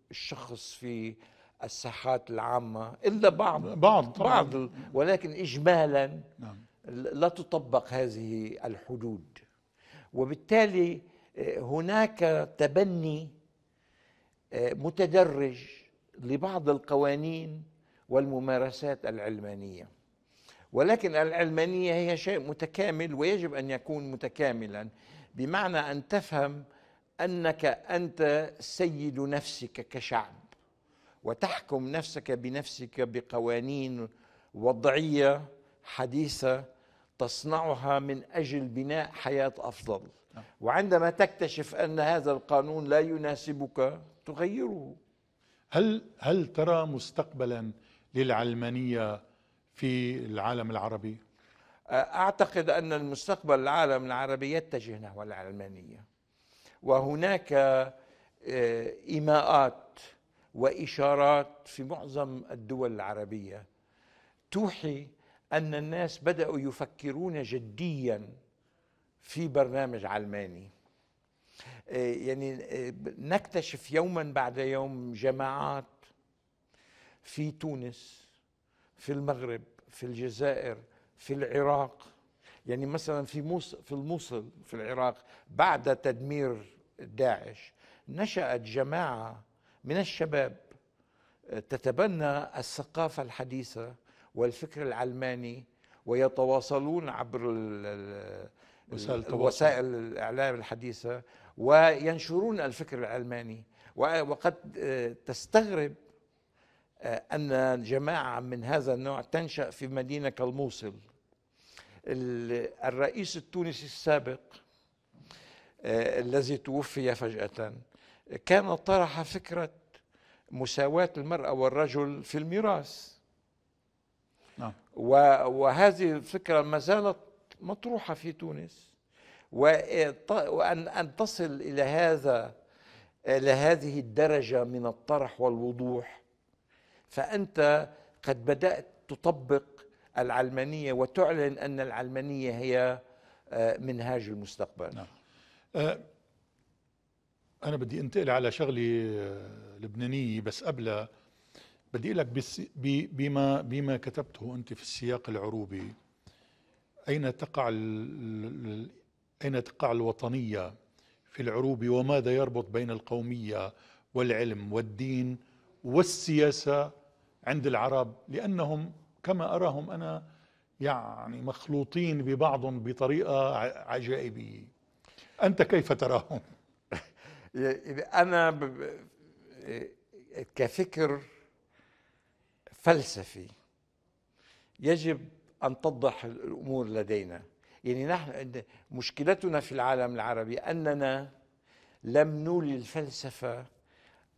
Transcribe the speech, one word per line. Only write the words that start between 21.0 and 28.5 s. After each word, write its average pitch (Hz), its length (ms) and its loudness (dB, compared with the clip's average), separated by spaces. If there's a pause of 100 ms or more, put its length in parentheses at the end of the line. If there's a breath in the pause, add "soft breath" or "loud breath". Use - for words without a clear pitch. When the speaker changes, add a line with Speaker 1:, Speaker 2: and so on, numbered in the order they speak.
Speaker 1:
العلمانية 165 800 2
هي 175 220 2
شيء 185 220 0 (100)
متكامل، 160 680 -2
ويجب 165 400 0
أن 135 160 -4
يكون 139 400 -4
متكاملًا، 113 800 -2 (460 loud breath)
بمعنى 175 440 0
أن 143 300 -4
تفهم 147 560 0 (560 soft breath)
أنك 165 440 0
أنت 156 960 0